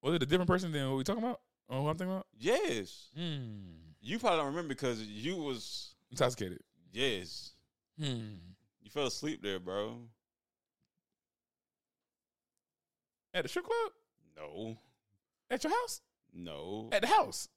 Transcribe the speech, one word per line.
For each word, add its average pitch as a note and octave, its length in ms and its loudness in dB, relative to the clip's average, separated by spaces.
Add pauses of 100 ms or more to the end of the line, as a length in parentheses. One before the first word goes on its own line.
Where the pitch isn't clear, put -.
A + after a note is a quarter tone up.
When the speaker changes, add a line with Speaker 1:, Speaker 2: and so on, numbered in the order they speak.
Speaker 1:
Was D3+ 120 4
it D#3+ 80 4
a - 40 2
different F3+ 220 6
person F3+ 220 4
than C#3 200 2
what C3+ 80 2
we C3 60 0
talking A3 200 0
about? B3 160 -2 (300)
Oh, C3 140 0
who D3 40 4
I'm D#3+ 80 2
thinking F#3 160 -2
about? F#3+ 140 -4 (120)
Speaker 2:
Yes. E3+ 760 0
Speaker 1:
Hmm. C3+ 440 -4 (420)
Speaker 2:
You D#3+ 160 -4
probably G#3+ 220 6
don't D3 80 2
remember D#3+ 220 -2
because B2 360 0
you A2 300 -4
was C#3 580 -6 (160)
Speaker 1:
Intoxicated. B2 480 0 (340)
Speaker 2:
Yes. G#2 600 -2 (460)
Speaker 1:
Hmm. A#2+ 340 -4 (500)
Speaker 2:
You G#2 80 -20
fell C#3+ 160 0
asleep D3 360 -2
there, F#2+ 180 0
bro. G2+ 360 -4 (3500)
Speaker 1:
At F3+ 100 0
the F#3 40 -2
strip F4 160 -2
club? A#4 280 0 (440)
Speaker 2:
No. F2 400 -8 (760)
Speaker 1:
At C4 140 -2
your D#4 80 2
house? A#4+ 280 0 (340)
Speaker 2:
No. F2 580 -6
Speaker 1:
At G3 100 4
the A#3+ 60 0
house? - 480 4